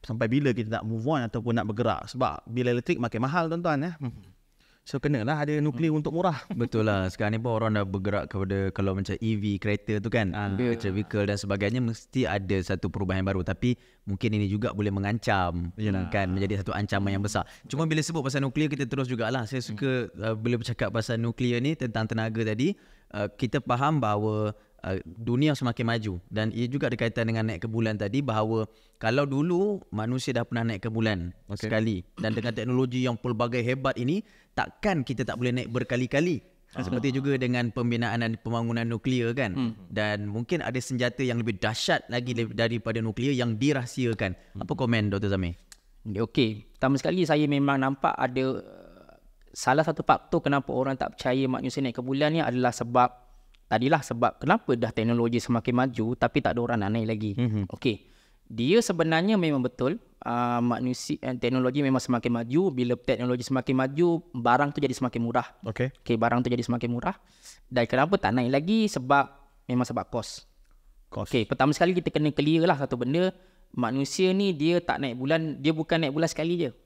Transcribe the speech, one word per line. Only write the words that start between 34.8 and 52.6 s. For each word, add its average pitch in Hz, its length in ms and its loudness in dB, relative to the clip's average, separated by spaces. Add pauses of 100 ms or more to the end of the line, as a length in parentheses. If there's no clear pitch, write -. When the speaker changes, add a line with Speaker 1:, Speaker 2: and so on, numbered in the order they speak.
Speaker 3:
kita 127 160 -4
tak - 160 -2
boleh 123 160 0
naik 123 160 -4
berkali-kali. 127 720 0 (320)
Speaker 1:
Ah. - 80 -6
Speaker 3:
Seperti 127 320 0
juga 135 240 0
dengan 123 320 0
pembinaan 120 560 0
dan 113 160 -4
pembangunan 117 420 -2
nuklear 117 540 0
kan. 110 160 -2
Speaker 2:
Hmm. 120 180 -2 (140)
Speaker 3:
Dan 104 400 -2
mungkin 117 400 -2
ada 120 160 -4
senjata 123 400 -2
yang 120 180 0
lebih 110 220 -2
dahsyat 117 480 0
lagi 123 240 -4
le-, 113 180 -2
daripada 113 540 -2
nuklear 123 320 0
yang 120 180 0
dirahsiakan. 120 800 0 (240)
Apa - 160 -6
Speaker 1:
Hmm. 135 80 -4
Speaker 3:
komen 110 320 2
Doktor 101 160 0
Zamir? 92 320 -2 (420)
Speaker 2:
Okey, 110 680 -2
pertama 135 240 2
sekali 175 240 2
saya 151 240 4
memang 139 320 2
nampak 135 400 0
ada, 131 260 0 (160)
uh, 90 540 -20 (400)
salah 151 320 4
satu 156 160 -2
faktor - 400 2
kenapa 139 320 0
orang 135 240 0
tak - 180 -4
percaya 131 300 0
manusia 131 400 -2
naik 123 160 -4
ke - 20 -6
bulan 139 300 0
ni 165 80 2
adalah 123 320 2